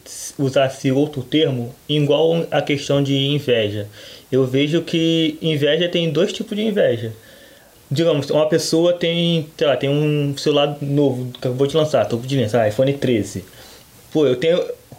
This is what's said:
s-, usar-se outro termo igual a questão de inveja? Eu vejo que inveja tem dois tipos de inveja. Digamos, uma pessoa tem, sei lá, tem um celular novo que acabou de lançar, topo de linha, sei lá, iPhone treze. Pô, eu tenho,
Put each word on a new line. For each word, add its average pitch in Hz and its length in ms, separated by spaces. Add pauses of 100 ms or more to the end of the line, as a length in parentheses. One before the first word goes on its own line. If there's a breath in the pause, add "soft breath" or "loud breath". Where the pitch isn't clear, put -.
s-, - 320
usar-se 135 540
outro 139 320
termo 131 500 (160)
igual 151 600
a 151 100
questão 143 400
de 139 160
inveja? 120 720 (440 loud breath)
Eu 131 140
vejo 143 380
que 165 580
inveja 156 480
tem 170 220
dois 160 220
tipos - 240
de 214 80
inveja. 131 480 (800 loud breath)
Digamos, 151 380
uma 156 180
pessoa 165 440
tem, 170 640
sei 160 100
lá, 131 100
tem 139 140
um 147 460
celular 147 440
novo 139 520
que - 60
acabou 131 280
de 143 100
lançar, 151 320
topo 120 180
de 135 100
linha, 113 120
sei 120 120
lá, 110 80
iPhone 135 260
treze. 110 500 (680 loud breath)
Pô, 156 140
eu 123 100
tenho, 160 280 (340)